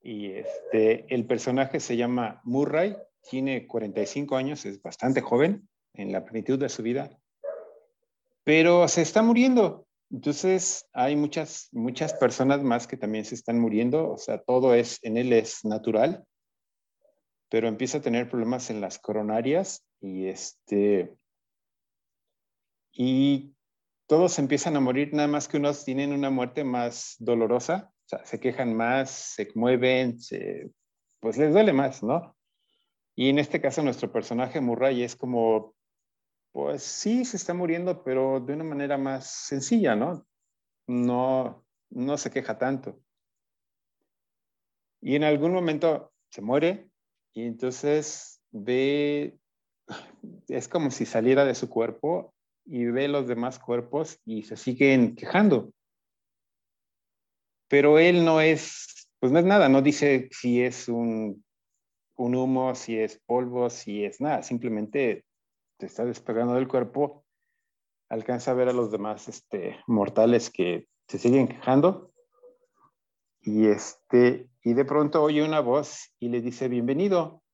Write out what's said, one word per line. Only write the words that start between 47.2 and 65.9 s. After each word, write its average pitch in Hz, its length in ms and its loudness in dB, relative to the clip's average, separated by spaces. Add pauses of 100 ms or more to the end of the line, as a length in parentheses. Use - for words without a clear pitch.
y 113 120 -8
entonces 127 960 -4 (100)
ve, 143 840 -2 (1120)
es 127 180 -6
como 156 240 -2
si 117 140 -4
saliera 131 400 4
de 127 100 0
su 127 140 -8
cuerpo 120 640 -4 (320)
y 123 200 -4
ve 127 220 0
los 143 200 -2
demás 123 320 -4
cuerpos 123 640 -6
y 110 180 -8
se 107 140 -14
siguen 127 580 4
quejando. 180 560 2 (2000)
Pero 143 300 8
él 175 260 6
no 160 160 6
es, - 680 0 (100)
pues 127 120 2
no 156 80 6
es 175 60 4
nada, 190 240 6
no 135 120 8
dice 139 500 2
si 120 300 0
es 123 280 -4
un, 113 540 -4 (760)
un 123 180 0
humo, 131 400 0
si 117 240 -6
es 110 260 -4
polvo, 123 440 -2
si 104 340 -8
es 101 160 -8
nada, 143 240 -2
simplemente 117 800 -4 (520)
te - 80 -14
está - 180 -8